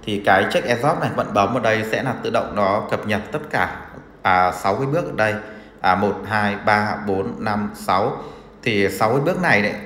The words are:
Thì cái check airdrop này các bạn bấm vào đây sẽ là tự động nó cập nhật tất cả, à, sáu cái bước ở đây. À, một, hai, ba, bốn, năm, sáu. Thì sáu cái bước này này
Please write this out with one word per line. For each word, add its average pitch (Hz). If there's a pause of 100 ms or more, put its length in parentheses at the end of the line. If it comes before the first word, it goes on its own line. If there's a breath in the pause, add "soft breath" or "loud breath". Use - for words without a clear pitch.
Thì 101
cái 101
check -
airdrop 135
này 143
các -
bạn 113
bấm 101
vào 123
đây 110
sẽ 104
là -
tự 110
động -
nó 104
cập 104
nhật 104 (120)
tất 156 (120)
cả, 92 (460)
à, 90
sáu 98
cái 131
bước 160
ở -
đây. 107 (460 loud breath)
À, 92
một, 101 (140)
hai, 104 (100)
ba, 104 (100)
bốn, 98
năm, 104
sáu. 101 (380 loud breath)
Thì 101
sáu 110
cái 135
bước 180
này 151
này 104 (120)